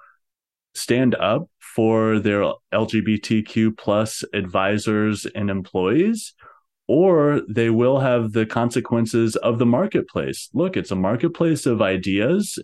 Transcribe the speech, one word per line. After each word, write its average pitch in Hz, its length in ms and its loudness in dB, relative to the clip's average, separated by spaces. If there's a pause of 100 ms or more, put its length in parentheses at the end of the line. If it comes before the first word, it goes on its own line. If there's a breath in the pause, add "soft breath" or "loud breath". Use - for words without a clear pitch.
(760 soft breath)
stand 123 400 0
up 117 340 -2 (120)
for 110 580 2
their 101 240 0 (300)
L 107 140 0
G 110 140 0
B 104 180 0
T 110 240 -2
Q 110 280 0
plus 110 540 -2 (100)
advisors 104 920 -2
and 104 220 -6
employees, 98 840 -2 (520 soft breath)
or 151 640 4
they 113 220 0
will 123 300 2
have 120 320 0
the 110 140 2
consequences 117 920 0
of 117 220 0
the 123 80 2
marketplace. 117 840 -2
Look, 180 240 -2
it's 90 140 -6
a 98 60 -4
marketplace 147 720 0
of 117 140 2
ideas 101 840 0